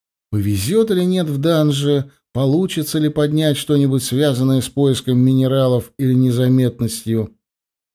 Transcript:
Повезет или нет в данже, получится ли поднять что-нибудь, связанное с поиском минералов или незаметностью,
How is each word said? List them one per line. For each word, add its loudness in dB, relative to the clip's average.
Повезет -2
или 0
нет 0
в -4
данже, 0
получится -2
ли 0
поднять 0
что-нибудь, 0
связанное 0
с -4
поиском 0
минералов 0
или 0
незаметностью, 0